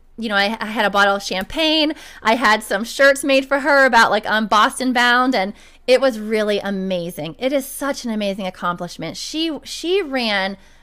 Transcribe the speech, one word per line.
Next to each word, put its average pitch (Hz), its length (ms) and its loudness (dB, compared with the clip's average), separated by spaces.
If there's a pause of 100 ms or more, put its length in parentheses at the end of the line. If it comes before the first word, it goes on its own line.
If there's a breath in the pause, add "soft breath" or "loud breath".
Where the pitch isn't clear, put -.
(180)
you 226 100 -6
know, 208 60 -2
I, 202 260 0
I 208 60 -6
had 214 200 -2
a 190 40 2
bottle 202 260 2
of 202 60 -6
champagne. 311 720 0 (300 loud breath)
I 226 140 2
had 214 260 2
some 220 220 -4
shirts 277 380 4
made 269 240 2
for 277 140 0
her 277 240 4
about, 226 260 6
like, 214 160 0
I'm 214 200 0
Boston 247 460 2
bound, 247 420 2
and 202 180 0 (340 soft breath)
it 254 140 4
was 254 180 0
really 214 400 -2
amazing. 185 800 -6
It 262 140 -2
is 269 140 -2
such 277 380 -8
an 233 60 -6
amazing 202 360 -4
accomplishment. 175 680 -8
She, 311 460 -6
she 359 380 -4
ran 220 560 -2 (260 soft breath)